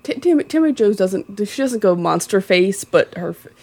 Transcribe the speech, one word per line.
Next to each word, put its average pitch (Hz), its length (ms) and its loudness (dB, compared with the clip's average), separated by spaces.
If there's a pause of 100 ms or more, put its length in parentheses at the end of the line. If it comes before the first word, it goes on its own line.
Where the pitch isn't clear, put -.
T-, - 140 -6
Tammy, 311 300 2
Tammy 311 280 0
Jo 214 200 2
doesn't, 196 540 -2
she - 140 -6
doesn't 247 200 -2
go 180 140 4
monster 170 460 0
face, 190 420 0
but - 320 0
her, 175 140 -8
f-, - 160 -14 (180)